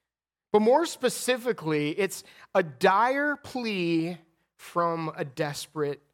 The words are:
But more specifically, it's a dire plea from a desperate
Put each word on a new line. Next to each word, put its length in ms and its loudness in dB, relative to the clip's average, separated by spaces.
But 120 6
more 240 4
specifically, 1040 -2
it's 320 -4
a 80 4
dire 720 2
plea 840 -2
from 580 -2
a 80 -6
desperate 800 -6